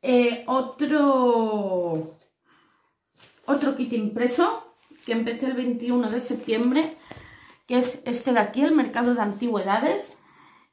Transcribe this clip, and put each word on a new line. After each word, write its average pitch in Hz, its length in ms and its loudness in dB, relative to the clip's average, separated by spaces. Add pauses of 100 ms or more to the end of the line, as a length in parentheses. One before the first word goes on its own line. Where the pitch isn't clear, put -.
eh, 240 460 2
otro, 233 1700 0 (1300)
otro 277 320 0
kit 240 160 -4
impreso 247 840 -2 (280)
que 233 80 -6
empecé 233 340 -2
el 254 80 -2
veintiuno 240 560 -2
de 233 100 -2
septiembre, 254 760 0 (680)
que 247 120 2
es 247 260 -2
este 240 280 -2
de 233 80 6
aquí, 220 220 0
el 311 120 4
mercado 240 400 2
de 233 80 0
antigüedades. 208 920 -2 (600)